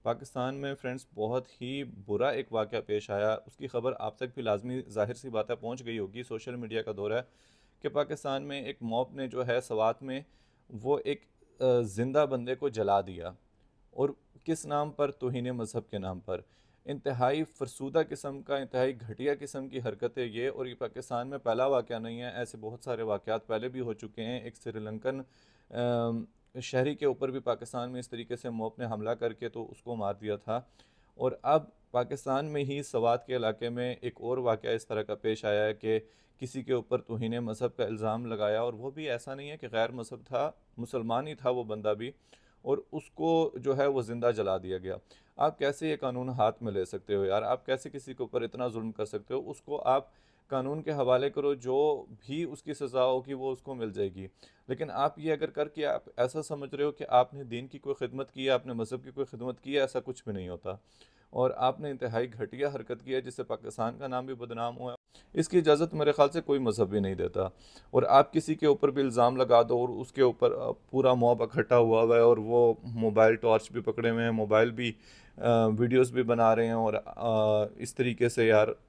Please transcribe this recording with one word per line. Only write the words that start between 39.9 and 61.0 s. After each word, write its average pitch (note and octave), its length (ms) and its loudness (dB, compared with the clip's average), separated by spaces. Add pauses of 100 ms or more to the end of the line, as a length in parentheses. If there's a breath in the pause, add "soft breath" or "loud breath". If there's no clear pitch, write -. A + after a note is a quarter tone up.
मज़हब A#2+ 280 -10
था, C3+ 380 -4 (220)
मुसलमान A#2 480 -2
ही D3+ 80 -10
था B2+ 140 -2
वो B2 140 0
बंदा G#2+ 300 -2
भी, A#2 200 -6 (520 soft breath)
और C#3+ 280 0
उसको D#3+ 640 0
जो C3 160 0
है C#3+ 140 2
वो C3 160 2
ज़िंदा A#2 280 0
जला G2 260 0
दिया F#2 200 -6
गया। F#2 200 -8 (420 soft breath)
आप D3+ 200 2
कैसे C#3+ 300 -2
ये D3+ 80 -2
कानून B2+ 320 -4
हाथ A2+ 220 2 (120)
में G#2+ 80 -4
ले F#2+ 140 0
सकते G2+ 280 -6
हो G2 120 2
यार? G2+ 180 2
आप A#2+ 220 -2
कैसे C3 240 -4
किसी C3+ 240 -12
के B2+ 100 -6
ऊपर A#2 200 -2
इतना B2 240 -4
जुल्म A2+ 240 -4
कर G#2+ 140 -4
सकते G#2 280 -8
हो? C3+ 60 -2
उसको C#3+ 380 -8
आप C3+ 360 0 (360 soft breath)
कानून C#3 320 -4
के D#3 100 -4
हवाले C3 380 4
करो, C#3+ 260 0
जो C3 560 0
भी C#3+ 340 -6
उसकी D3 280 -10
सज़ा C3 280 -2
होगी C3 320 2
वो C3 180 -6
उसको C3 240 -10
मिल A2+ 160 -6
जाएगी। F#2+ 380 -6 (400 soft breath)
लेकिन C#3+ 200 -6
आप C3+ 300 0
ये D#3 120 -2
अगर D3+ 140 0
करके D3+ 380 -4
आप - 220 -2 (140)
ऐसा B2+ 220 0
समझ C#3+ 320 -8
रहे C#3+ 120 -2
हो D3 60 0
कि D3 120 -12
आपने B2+ 400 2
दीन A#2+ 240 -8
की C#3 100 -16
कोई C#3 160 -6
खिदमत C3 420 -6
की C3 100 -6
है, C3+ 60 2
आपने B2+ 220 0
मज़हब A#2 300 -6
की C3 80 -18
कोई C#3 140 -4
खिदमत B2 340 -10
की C3+ 140 -8
है, C#3+ 80 4
ऐसा C3+ 180 0
कुछ - 280 -10
भी G#2+ 60 -6
नहीं F#2 160 -6
होता। F#2 320 -8 (520 soft breath)